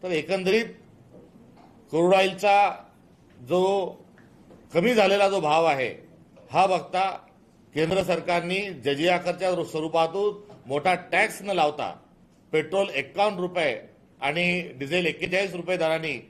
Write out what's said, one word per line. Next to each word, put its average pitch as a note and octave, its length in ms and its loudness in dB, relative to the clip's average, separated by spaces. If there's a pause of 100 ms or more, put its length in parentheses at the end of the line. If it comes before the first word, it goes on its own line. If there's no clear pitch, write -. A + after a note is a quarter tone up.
तर F#3 80 -6
एकंदरीत F#3+ 540 0 (1300)
क्रूड F3 220 4
ऑइलचा G3 560 4 (720)
जो C#3 200 0 (1120)
कमी G3+ 200 2
झालेला G3+ 340 4
जो F#3+ 120 0
भाव D#3 260 2
आहे C3+ 220 0 (640)
हा F3 160 4
बघता F#3 420 -2 (680)
केंद्र E3 300 0
सरकारने F3 560 -2 (240)
जजिया D3+ 340 2
करच्या F3+ 340 -2 (120)
स्वरूपातून E3 920 -2 (100)
मोठा D3 280 0 (180)
टॅक्स F#3+ 300 0
न G3+ 100 -6
लावता D3 400 0 (600)
पेट्रोल F3 380 0
एक्कावन्न F3+ 500 -2
रुपये F3 380 -2 (420)
आणि F3 400 0 (180)
डिझेल E3 280 -2
एक्केचाळीस F3 480 -2
रुपये F3 220 -4
दराने D#3+ 380 -2 (160)